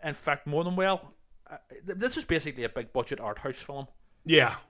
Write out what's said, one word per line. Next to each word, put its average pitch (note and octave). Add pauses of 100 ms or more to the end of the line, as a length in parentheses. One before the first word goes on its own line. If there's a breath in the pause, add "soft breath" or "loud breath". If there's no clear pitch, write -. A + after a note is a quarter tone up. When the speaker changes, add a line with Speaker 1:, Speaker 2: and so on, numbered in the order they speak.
Speaker 1:
in D3+
fact, C#3+
more D3
than F3+
well. F#3+ (360)
Uh, D3 (300)
th-, F#3+
this B3
is C#4
basically D3+
a A2+
big A#2
budget B2
art G#2+
house C3
film. C#3 (380)
Speaker 2:
Yeah, D3+ (160)